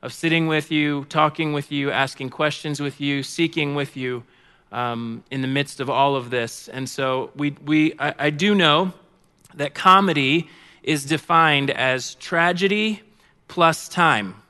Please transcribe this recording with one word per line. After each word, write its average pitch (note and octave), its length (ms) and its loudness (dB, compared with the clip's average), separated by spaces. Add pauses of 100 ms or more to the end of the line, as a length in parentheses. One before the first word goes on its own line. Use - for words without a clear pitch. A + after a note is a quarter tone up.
of B2+ 120 -10
sitting E3 340 0
with D#3 240 -2
you, D3 380 -2
talking D3+ 420 0
with D3 220 -6
you, C#3 180 -2
asking C3 380 -2
questions D3+ 500 -4
with C#3+ 220 -6
you, C#3+ 200 -2
seeking D#3+ 540 -2
with C#3+ 220 -6
you, B2+ 260 -6 (480)
um, A#2 600 -6
in C3 100 -4
the C3 60 -4
midst C#3 340 -4
of B2+ 80 -6
all C#3 260 2
of B2 140 -6
this. A#2 400 -4
And C3 180 -8
so C3 480 -4
we, C#3+ 200 -4 (100)
we, D#3 340 2
I, D3 200 -2
I D3 100 0
do F#3 260 2
know F3 380 4 (600)
that C#3+ 180 -6
comedy E3 760 4 (340)
is D3 220 0
defined D3+ 640 4
as B2+ 460 -2
tragedy F#3+ 840 0 (460)
plus F3 420 2
time. B2 460 2 (140)